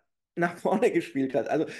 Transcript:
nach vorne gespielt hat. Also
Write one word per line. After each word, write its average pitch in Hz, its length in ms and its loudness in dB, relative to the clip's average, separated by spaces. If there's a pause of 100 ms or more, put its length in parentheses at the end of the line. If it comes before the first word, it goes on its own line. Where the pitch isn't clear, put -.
(360)
nach 175 220 0
vorne 190 340 2
gespielt 139 420 -2
hat. 113 140 0
Also 151 180 0 (140)